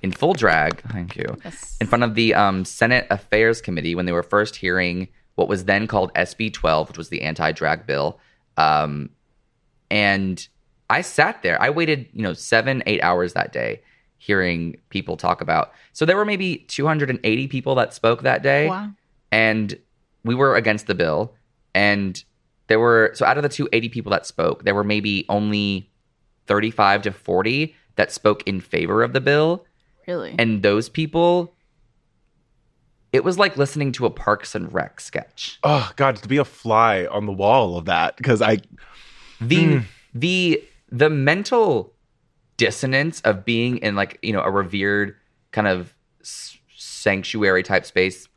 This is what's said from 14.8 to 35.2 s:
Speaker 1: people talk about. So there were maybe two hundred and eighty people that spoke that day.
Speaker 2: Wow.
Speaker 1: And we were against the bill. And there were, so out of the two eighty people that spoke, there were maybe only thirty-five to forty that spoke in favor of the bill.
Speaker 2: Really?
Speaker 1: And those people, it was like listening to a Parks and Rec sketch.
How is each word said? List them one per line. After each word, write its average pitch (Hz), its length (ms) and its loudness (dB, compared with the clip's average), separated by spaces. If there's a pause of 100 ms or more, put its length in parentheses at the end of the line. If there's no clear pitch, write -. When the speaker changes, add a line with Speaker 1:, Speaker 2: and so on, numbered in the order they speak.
Speaker 1:
people 90 260 -6
talk 87 240 -2
about. - 320 0 (220)
So - 120 0
there 180 100 4
were 208 80 2
maybe 190 340 -4 (100)
two - 180 -4
hundred 151 240 0
and 123 140 -4
eighty 123 240 0
people 135 260 -2
that 120 180 0
spoke 117 300 0
that 127 200 0
day. 143 260 2
Speaker 2:
Wow. 202 220 -6 (420)
Speaker 1:
And 110 440 2 (480)
we 117 120 0
were 135 200 4
against 107 300 0
the 101 80 -2
bill. 85 400 -2 (400)
And 101 480 0 (440)
there 110 140 4
were, 113 340 4
so - 120 -2
out 131 100 2
of 147 60 -4
the 143 60 0
two 139 240 -4
eighty 113 160 0
people 117 220 -8
that 98 160 0
spoke, - 380 -2
there 101 100 2
were 104 100 0
maybe 101 440 -2
only 104 600 -2 (560)
thirty-five 101 560 2
to 101 100 -2
forty 113 600 -2 (220)
that - 160 0
spoke - 340 0
in 98 140 -4
favor 90 420 0
of 120 100 0
the 131 80 2
bill. 151 440 2 (420)
Speaker 2:
Really? 151 320 -8
Speaker 1:
And 110 240 2
those 104 260 2
people, 170 680 0 (1600)
it 131 120 2
was 180 140 -2
like 202 180 2
listening 139 360 -2
to 123 140 -2
a 107 40 2
Parks - 440 -4
and 85 180 -8
Rec - 280 -6
sketch. - 600 -12